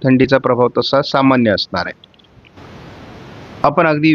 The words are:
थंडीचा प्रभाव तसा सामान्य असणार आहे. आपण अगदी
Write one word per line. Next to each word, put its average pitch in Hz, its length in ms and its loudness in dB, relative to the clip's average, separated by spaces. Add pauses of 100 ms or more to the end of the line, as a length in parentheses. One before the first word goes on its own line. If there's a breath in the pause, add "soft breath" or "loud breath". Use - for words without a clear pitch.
थंडीचा 131 340 2
प्रभाव 123 300 0 (100)
तसा 135 260 0
सामान्य 131 480 0
असणार 87 340 -4
आहे. - 180 -16 (1600)
आपण 160 240 0
अगदी 156 260 2